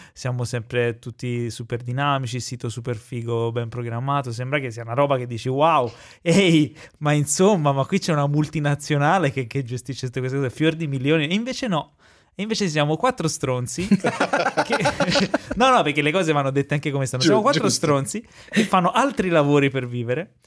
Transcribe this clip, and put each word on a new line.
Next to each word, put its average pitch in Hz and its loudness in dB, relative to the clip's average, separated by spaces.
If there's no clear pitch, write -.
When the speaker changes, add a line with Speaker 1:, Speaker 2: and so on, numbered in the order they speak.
Speaker 1:
siamo 123 -4
sempre 120 -2
tutti 120 -6
super 117 -8
dinamici, 131 -2
il 117 -6
sito 120 -8
super 120 -6
figo, 117 -4
ben 117 -4
programmato, 123 -4
sembra 127 -4
che 131 -6
sia 113 -12
una 113 -10
roba 139 2
che 123 -4
dici, 120 -6
"Wow, 139 2
ehi, 170 4
ma 151 0
insomma, 151 2
ma 135 0
qui 196 0
c'è - -2
una 143 2
multinazionale 147 0
che, 127 -4
che 139 -4
gestisce 123 -8
tutte 131 -6
queste 127 -4
cose, 135 -2
fior 160 2
di 160 -6
milioni", 143 0
e 170 -2
invece 247 -4
no. 160 -4
E 180 -6
invece 208 -2
siamo 151 0
quattro 165 0
stronzi 127 -4
<laughs> 208 4
che... - -2
No, 254 4
no, 240 6
perché 151 0
le 147 2
cose 170 2
vanno 139 2
dette 139 0
anche 147 -2
come 135 -2
stanno. 127 -4
Siamo 185 4
Speaker 2:
Giu-, 208 2
Speaker 1:
quattro 262 2
Speaker 2:
giusto. - 0
Speaker 1:
stronzi 143 0
che 214 2
fanno 180 4
altri 220 0
lavori 143 4
per 127 -4
vivere 123 -6